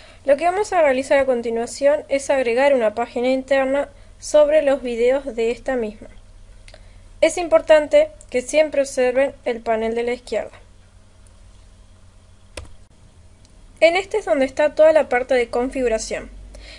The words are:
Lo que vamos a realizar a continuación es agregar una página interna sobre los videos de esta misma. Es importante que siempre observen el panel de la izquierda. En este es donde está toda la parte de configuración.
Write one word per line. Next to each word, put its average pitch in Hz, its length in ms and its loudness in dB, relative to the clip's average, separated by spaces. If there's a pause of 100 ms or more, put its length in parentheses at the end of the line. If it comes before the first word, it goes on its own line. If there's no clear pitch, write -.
(260)
Lo 277 120 2
que 320 80 -2
vamos 370 260 -2
a 349 120 2
realizar 269 340 2
a 269 80 2
continuación 240 840 -2
es 277 200 -2
agregar 269 460 2
una 220 180 0
página 247 360 -4
interna 269 600 0 (300)
sobre 302 420 4
los 269 220 0
videos 247 520 -2
de 226 140 -2
esta 247 260 -6
misma. 214 340 -8 (1120)
Es 320 160 2
importante 311 720 2 (180)
que 247 120 -4
siempre 294 400 0
observen 262 520 0 (120)
el 233 160 -6
panel 226 340 -4
de 233 80 -4
la 240 80 -4
izquierda. 240 400 -6 (3250)
En 330 160 4
este 392 220 -4
es 392 80 -6
donde 294 200 0
está 294 300 -2
toda 311 160 6
la 294 180 2
parte 254 240 -2
de 240 160 0
configuración. 240 800 -4 (500)